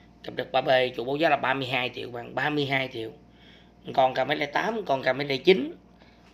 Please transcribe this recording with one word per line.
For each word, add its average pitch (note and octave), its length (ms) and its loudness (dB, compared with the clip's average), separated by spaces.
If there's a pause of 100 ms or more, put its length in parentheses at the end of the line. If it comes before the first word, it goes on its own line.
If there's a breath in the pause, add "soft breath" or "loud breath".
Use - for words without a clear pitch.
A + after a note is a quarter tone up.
(220 loud breath)
Cặp B2+ 120 -10
đực B2+ 180 -4
ba C3 80 4
B C3 80 0 (280)
chủ A#2 80 -4
báo C3+ 120 -2
giá D#3+ 120 4
là D3 80 4
ba C3 180 0
mươi C3+ 120 -4
hai B2+ 280 -2
triệu A2+ 160 -10
bạn, A#2+ 240 -12
ba C3+ 160 0
mươi D3 160 0
hai C3+ 260 0
triệu. A2+ 180 -8 (840 loud breath)
Con C3 200 4
cao C3 100 0
mét D3 140 0
lẻ D3 80 0
tám, G3 380 -2
con C3+ 180 0
cao B2+ 120 2
mét C#3 120 -4
lẻ C#3 100 0
chín. F#3+ 400 2 (580 loud breath)